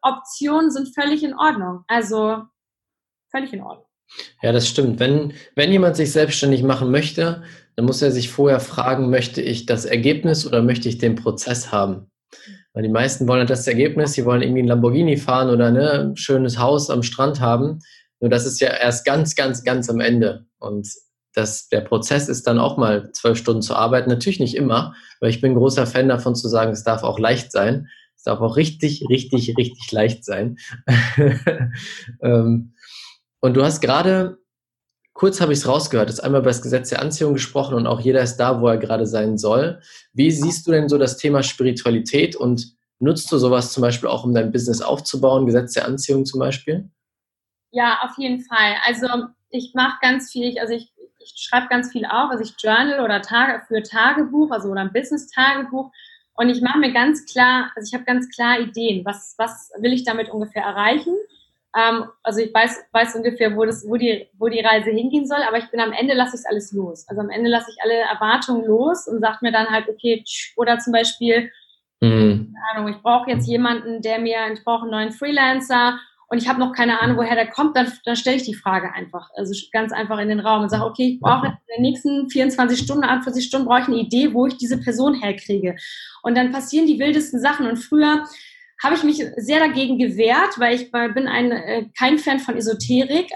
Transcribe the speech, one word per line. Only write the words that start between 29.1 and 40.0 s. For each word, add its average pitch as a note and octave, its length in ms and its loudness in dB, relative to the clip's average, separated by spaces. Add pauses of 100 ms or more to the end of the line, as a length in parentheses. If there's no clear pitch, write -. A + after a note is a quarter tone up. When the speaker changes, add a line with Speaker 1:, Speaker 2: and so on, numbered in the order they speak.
Speaker 2:
richtig - 360 -4
leicht A2+ 320 0
sein. G2+ 320 -6 (300)
<laughs> C3 840 2 (480)
Ähm, A#2 540 2 (680)
und B2+ 140 2
du C3+ 100 4
hast D#3 160 0
gerade, F#3 580 2 (760)
kurz F#3+ 280 2
habe D#3 120 4
ich's C#3+ 160 0
rausgehört, B2+ 400 2
hast A#2 120 -6
einmal C#3 200 2
über B2+ 100 4
das A#2+ 120 0
Gesetz B2 280 -2
der B2+ 100 -2
Anziehung D3 340 0
gesprochen C3+ 400 -2
und A#2 120 0
auch A#2+ 140 0
jeder B2+ 220 4
ist A#2+ 140 -4
da, B2 240 2
wo A#2+ 80 4
er A2+ 100 4
gerade A2 280 -2
sein G#2+ 320 0
soll. B2+ 420 0 (320)